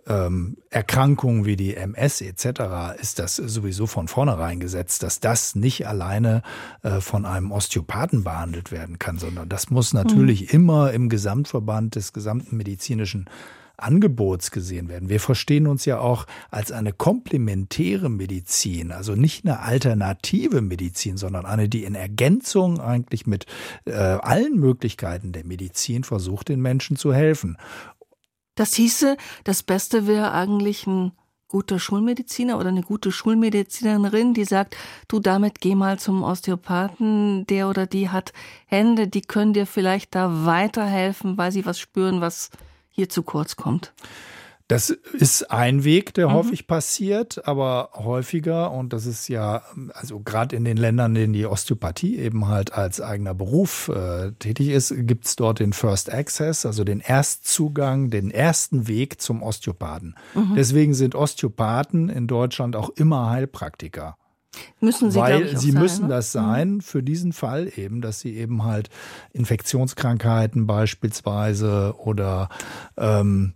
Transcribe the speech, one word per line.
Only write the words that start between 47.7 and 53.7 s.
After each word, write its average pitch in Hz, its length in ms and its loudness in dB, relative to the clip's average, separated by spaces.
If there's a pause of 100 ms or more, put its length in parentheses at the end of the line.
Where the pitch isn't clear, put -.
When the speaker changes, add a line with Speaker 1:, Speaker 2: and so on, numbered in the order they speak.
Speaker 1:
häufiger, 156 800 -2
und 127 220 -6
das 113 120 -4
ist 120 220 -8
ja, 110 340 -2 (320)
also 117 280 -14
grad 110 320 -2
in 117 120 -2
den 117 120 0
Ländern, 117 340 2
in 113 100 2
denen 110 120 2
die 104 120 0
Osteopathie 110 720 -2
eben 113 300 -2
halt 101 260 0
als 95 260 -2
eigener 101 360 -6
Beruf, 117 540 0